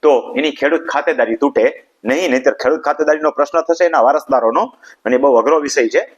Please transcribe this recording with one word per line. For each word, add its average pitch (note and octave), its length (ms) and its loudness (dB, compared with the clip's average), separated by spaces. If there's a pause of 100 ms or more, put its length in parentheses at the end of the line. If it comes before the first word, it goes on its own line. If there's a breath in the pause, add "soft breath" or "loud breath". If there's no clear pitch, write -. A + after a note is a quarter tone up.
તો C#3 360 2
એની D3 140 -2
ખેડૂત D3+ 360 -2
ખાતેદારી D3 480 -2
તૂટે C3 520 0 (180)
નહીં, C#3+ 260 -2
નહીંતર B2+ 220 0
ખેડૂત D3+ 280 -2
ખાતેદારીનો D3+ 500 -2
પ્રશ્ન D3 300 -2
થશે E3 240 -2
એના D#3+ 160 2
વારસદારોનો, C3+ 640 2 (400 loud breath)
અને B2 120 0
બહુ C3+ 180 2
અઘરો C3+ 240 2
વિષય C#3 280 -2
છે. D3 140 0 (160)